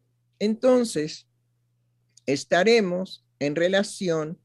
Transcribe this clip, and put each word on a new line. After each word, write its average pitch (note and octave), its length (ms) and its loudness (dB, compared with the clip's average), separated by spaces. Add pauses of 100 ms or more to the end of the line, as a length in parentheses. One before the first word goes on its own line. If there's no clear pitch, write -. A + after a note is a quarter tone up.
(380)
Entonces, A3 880 0 (1000)
estaremos F#3 1000 0 (140)
en D3 160 -2
relación E3+ 920 -2